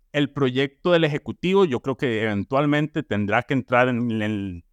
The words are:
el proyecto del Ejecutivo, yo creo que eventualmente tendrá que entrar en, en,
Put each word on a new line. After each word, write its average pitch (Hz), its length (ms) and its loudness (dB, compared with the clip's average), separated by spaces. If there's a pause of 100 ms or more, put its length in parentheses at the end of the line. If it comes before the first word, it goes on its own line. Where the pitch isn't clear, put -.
(100)
el 147 220 -2
proyecto 135 580 -2
del 170 140 4
Ejecutivo, 160 600 0
yo 123 160 0
creo 135 160 -4
que 113 260 -2
eventualmente 139 840 0
tendrá 104 380 0
que - 120 -4
entrar 127 320 2
en, 120 240 -2 (120)
en, 98 500 -6